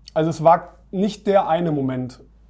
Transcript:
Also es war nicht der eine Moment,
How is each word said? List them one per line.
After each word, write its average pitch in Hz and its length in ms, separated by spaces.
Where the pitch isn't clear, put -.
Also 160 160
es 156 140
war 170 340
nicht 208 360
der 196 220
eine 165 240
Moment, 131 500